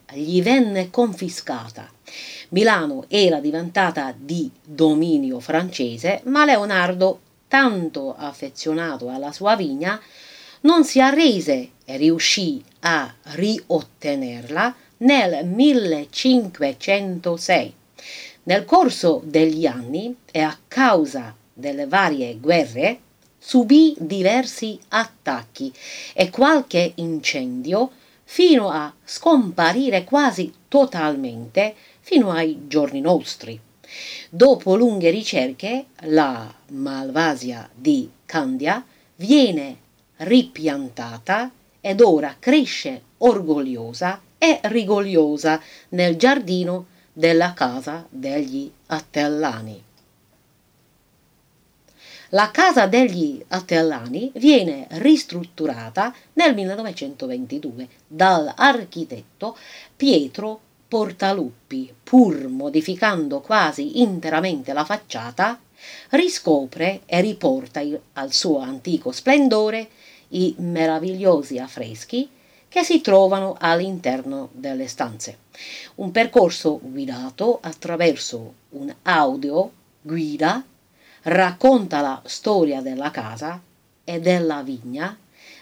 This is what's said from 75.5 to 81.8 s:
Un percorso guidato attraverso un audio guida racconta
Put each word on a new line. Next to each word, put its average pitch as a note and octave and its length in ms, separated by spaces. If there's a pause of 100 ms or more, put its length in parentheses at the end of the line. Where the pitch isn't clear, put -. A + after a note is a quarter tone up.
Un G3 140
percorso F3 720
guidato B3+ 800
attraverso D3 920 (160)
un C#3 220 (120)
audio D3 680 (300)
guida D#3 640 (560)
racconta F3+ 800